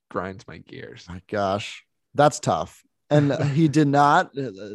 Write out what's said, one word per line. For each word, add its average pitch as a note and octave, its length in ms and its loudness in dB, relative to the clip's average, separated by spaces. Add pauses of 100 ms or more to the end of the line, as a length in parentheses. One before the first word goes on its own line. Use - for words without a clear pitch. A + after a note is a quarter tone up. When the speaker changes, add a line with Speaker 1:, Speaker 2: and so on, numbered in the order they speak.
(100)
Speaker 1:
grinds F#2+ 360 -10
my D#2+ 120 -16
gears. - 500 -18
Speaker 2:
My F2+ 200 -14
gosh, G2+ 560 -4 (300)
that's C#3+ 260 4
tough. F2+ 420 -4 (280)
And D3 220 4
Speaker 1:
<laughs> C#3+ 200 -2
Speaker 2:
he D#3+ 160 4
did C#3+ 200 2
not, C#3+ 500 4
uh, C3 120 -8 (240)